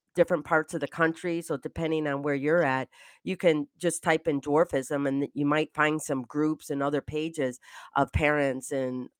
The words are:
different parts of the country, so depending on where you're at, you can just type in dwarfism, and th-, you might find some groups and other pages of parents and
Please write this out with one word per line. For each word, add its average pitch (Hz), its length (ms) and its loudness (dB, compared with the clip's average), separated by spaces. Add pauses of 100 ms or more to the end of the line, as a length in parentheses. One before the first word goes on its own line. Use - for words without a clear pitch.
(160)
different 165 300 2
parts 156 280 2
of 160 80 -4
the 143 60 -2
country, 170 540 -2
so 143 160 -4
depending 156 500 -4
on 139 160 -2
where 147 120 0
you're 156 280 2
at, 131 260 0 (340)
you 185 140 -4
can 151 300 2 (100)
just - 260 -2
type 160 240 2
in 139 140 0
dwarfism, 143 680 0
and 139 160 0
th-, - 120 -4
you 147 100 0
might 151 300 0
find 156 260 2
some 131 220 -4
groups 151 480 -4
and 139 120 -2
other 143 180 0
pages 156 580 -4 (360)
of 139 180 2
parents 143 580 2
and 127 380 -4 (100)